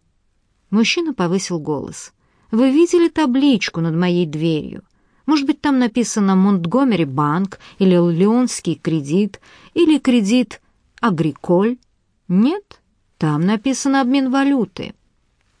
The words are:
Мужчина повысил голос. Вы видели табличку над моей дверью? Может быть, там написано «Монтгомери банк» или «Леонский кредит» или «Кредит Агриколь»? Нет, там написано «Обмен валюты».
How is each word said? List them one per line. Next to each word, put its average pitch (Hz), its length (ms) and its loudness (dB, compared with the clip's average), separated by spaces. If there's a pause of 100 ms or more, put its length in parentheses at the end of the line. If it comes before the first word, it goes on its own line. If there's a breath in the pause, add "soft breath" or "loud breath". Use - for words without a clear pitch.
(680)
Мужчина 233 440 0
повысил 180 460 -4
голос. 147 540 -8 (380)
Вы 254 200 2
видели 339 360 4
табличку 269 720 0
над 165 160 -2
моей 175 300 0
дверью? 156 580 -4 (420)
Может 285 200 0
быть, 294 160 -4
там 277 180 0
написано 220 560 0
«Монтгомери 190 720 2
банк» 147 540 -2 (200 loud breath)
или 190 160 4
«Леонский 175 800 0
кредит» 165 640 -2 (340 loud breath)
или 311 260 2
«Кредит 247 640 0 (380)
Агриколь»? 185 800 0 (500)
Нет, 247 540 -2 (360)
там 151 240 -2
написано 247 600 0
«Обмен 269 300 0
валюты». 277 640 -2 (680)